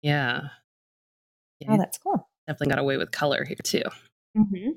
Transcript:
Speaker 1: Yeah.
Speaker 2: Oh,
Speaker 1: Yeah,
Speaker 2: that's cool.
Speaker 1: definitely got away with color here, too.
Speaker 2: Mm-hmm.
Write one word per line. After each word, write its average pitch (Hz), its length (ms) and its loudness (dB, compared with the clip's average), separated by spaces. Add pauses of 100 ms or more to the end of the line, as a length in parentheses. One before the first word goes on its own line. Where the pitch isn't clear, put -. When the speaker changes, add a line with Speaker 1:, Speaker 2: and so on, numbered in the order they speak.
Speaker 1:
Yeah. 143 420 0
Speaker 2:
Oh, 143 60 -12 (1120)
Speaker 1:
Yeah, 208 160 4
Speaker 2:
that's - 220 0
cool. - 280 -2 (180)
Speaker 1:
definitely 147 300 -2
got 139 40 0
away 135 180 2
with - 140 -2
color 143 340 0
here, - 180 -8
too. - 200 0 (540)
Speaker 2:
Mm-hmm. 202 400 2